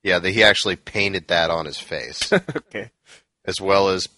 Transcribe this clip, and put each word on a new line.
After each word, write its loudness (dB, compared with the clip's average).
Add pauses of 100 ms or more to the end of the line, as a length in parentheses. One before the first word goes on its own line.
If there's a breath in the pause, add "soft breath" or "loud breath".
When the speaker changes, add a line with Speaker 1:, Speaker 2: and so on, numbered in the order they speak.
Speaker 1:
Yeah, 2
that 0
he 2
actually 4
painted -6
that 2
on -2
his -10
face. -6
Speaker 2:
<laughs> -6
Okay. -12 (540 soft breath)
Speaker 1:
As -6
well 4
as 0